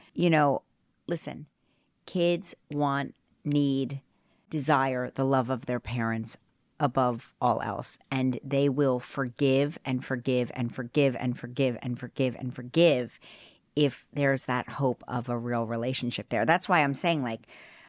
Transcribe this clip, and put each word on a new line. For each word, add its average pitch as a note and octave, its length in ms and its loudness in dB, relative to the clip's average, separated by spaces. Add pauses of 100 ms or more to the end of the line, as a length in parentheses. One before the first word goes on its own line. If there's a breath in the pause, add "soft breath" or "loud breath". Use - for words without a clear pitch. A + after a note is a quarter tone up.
(140 soft breath)
You F3 160 4
know, D3 340 4 (440)
listen, D#3+ 400 -4 (580)
kids F3 500 0 (160)
want, C#3 440 -2 (280)
need, C#3 580 0 (480)
desire C3+ 600 2
the C3+ 160 -2
love C3 240 2
of B2+ 160 -4
their B2 140 -2
parents A2+ 580 -2 (420)
above B2+ 640 0
all A#2+ 200 2
else. - 360 -2 (140)
And C3 320 0
they C#3 260 2
will C3 300 2
forgive C3+ 840 0
and B2+ 180 -2
forgive B2 500 -2
and A#2+ 200 -4
forgive C3 460 0
and B2 180 -2
forgive B2 440 -2
and B2 180 -6
forgive B2+ 360 -2
and B2 180 -8
forgive B2+ 680 2 (580 loud breath)
if C#3+ 340 0
there's C#3 340 0
that B2 220 -2
hope C3+ 400 -2
of A#2+ 220 -6
a A#2+ 80 -2
real A#2 300 -2
relationship A#2 640 -4
there. A2+ 160 0
That's E3 220 2
why F3 120 4
I'm C#3 160 2
saying, E3+ 260 2
like, A2+ 200 -6 (480 loud breath)